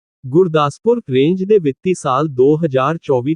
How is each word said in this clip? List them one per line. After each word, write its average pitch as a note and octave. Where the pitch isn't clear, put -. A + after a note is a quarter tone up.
ਗੁਰਦਾਸਪੁਰ D#3+
ਰੇਂਜ D#3+
ਦੇ G#3
ਵਿੱਤੀ E3
ਸਾਲ D3
ਦੋ C3+
ਹਜ਼ਾਰ D3+
ਚੌਵੀ C3+